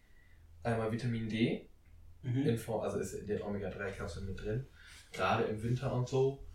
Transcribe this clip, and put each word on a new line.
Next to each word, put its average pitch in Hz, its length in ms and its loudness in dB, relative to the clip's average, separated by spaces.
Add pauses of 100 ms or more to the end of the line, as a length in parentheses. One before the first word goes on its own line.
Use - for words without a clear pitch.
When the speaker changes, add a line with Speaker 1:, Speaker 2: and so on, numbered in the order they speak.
(640)
Speaker 1:
Einmal 110 280 2
Vitamin 117 380 0
D. - 400 2 (540)
Speaker 2:
Mhm. 127 240 2
Speaker 1:
In 117 100 6
Form, - 240 -2
also 101 180 0
ist 98 140 -2
in 101 140 -8
den 104 140 0
Omega-drei-Kapseln 98 840 -4
mit 95 160 -6
drin. 110 240 -2 (480)
Gerade 110 320 4
im 110 180 -2
Winter 127 300 2
und 127 160 2
so 135 340 4 (120)